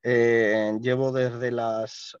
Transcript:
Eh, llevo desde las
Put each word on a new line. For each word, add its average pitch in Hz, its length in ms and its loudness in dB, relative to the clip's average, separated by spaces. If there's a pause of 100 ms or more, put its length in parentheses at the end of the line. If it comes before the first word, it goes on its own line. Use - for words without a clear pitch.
Eh, 113 760 2
llevo 127 320 0
desde 123 380 -2
las 113 720 -6